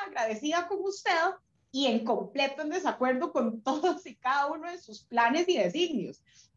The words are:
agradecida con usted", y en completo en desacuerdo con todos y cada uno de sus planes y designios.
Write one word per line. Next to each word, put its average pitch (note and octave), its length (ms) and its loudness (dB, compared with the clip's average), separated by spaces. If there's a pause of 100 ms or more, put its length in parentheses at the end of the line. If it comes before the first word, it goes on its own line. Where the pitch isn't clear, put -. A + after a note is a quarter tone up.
agradecida D4 640 -2
con F#4+ 140 -2
usted", G4 280 -2 (640)
y C4+ 120 2
en A3+ 180 2
completo C#4 560 -2
en D4+ 80 -4
desacuerdo D4 640 0
con A3+ 300 0
todos D4+ 440 0
y - 100 -14
cada C#4+ 360 0
uno E4 180 -8
de F#4 80 -10
sus - 260 -20
planes B3 440 4
y F4+ 80 4
designios. B3 680 0 (340)